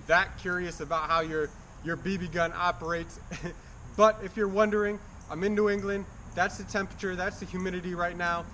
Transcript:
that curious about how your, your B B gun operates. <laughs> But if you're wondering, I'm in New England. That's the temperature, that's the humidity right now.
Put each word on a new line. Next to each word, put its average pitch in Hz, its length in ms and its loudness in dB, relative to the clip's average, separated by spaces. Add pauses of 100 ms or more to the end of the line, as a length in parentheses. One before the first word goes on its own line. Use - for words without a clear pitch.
that 180 320 4
curious 180 420 -4
about 156 300 -2
how 165 100 6
your, 156 300 0 (340)
your 165 120 -2
B 190 200 -2
B 175 100 -4
gun 165 300 2
operates. 170 640 -2 (220)
<laughs> - 560 -10
But 214 260 10
if 180 100 -8
you're 208 140 2
wondering, 208 500 4 (320)
I'm 160 140 -2
in 208 100 2
New 208 140 6
England. 202 380 0 (280)
That's 190 220 2
the 196 80 -8
temperature, 190 520 -2
that's 190 220 -2
the 202 60 -8
humidity 180 500 -4
right 175 220 0
now. 170 380 0